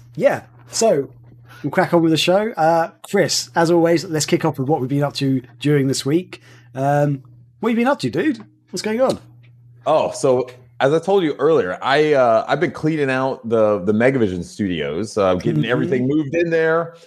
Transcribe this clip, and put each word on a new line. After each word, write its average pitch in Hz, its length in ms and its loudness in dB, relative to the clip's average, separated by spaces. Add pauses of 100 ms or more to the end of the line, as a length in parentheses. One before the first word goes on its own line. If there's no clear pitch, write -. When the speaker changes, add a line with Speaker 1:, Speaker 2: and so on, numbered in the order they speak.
(160)
Speaker 1:
yeah. 180 300 0 (260)
So, 165 400 0 (520)
we'll 143 80 -4
crack 170 240 0
on 165 80 4
with 160 80 2
the 156 60 2
show. 202 340 0
Uh, 165 400 0 (180)
Chris, 175 460 -2
as 170 160 2
always, 165 340 2
let's 156 220 -4
kick 170 180 0
off 151 140 -2
with 127 80 -4
what 147 140 0
we've 131 80 -6
been 143 140 0
up 139 120 -2
to 135 260 0 (180)
during 143 280 2
this 127 180 -2
week. 170 360 -2 (340)
Um, 143 480 0 (360)
what 220 100 -2
have 226 80 0
you 233 60 2
been 262 80 2
up 277 80 -2
to, 123 120 -2
dude? 226 340 -4 (240)
What's 185 140 -10
going 220 180 -2
on? 254 180 0 (680)
Speaker 2:
Oh, 139 240 0
so 127 360 0 (320)
as 139 140 2
I 160 60 2
told 190 240 0
you 147 160 0
earlier, 127 420 2
I, 147 320 2
uh, 120 340 4
I've 143 120 -2
been 156 120 -2
cleaning 151 380 -2
out 131 400 -4
the, 107 300 2
the 98 140 0
Megavision 110 500 2
studios, 87 720 -4
uh, 95 180 4
getting 117 280 -2
Speaker 1:
Mm-hmm. 113 80 -2
Speaker 2:
everything 127 360 -2
moved 147 280 -2
in 170 160 0
there, 165 440 0 (120)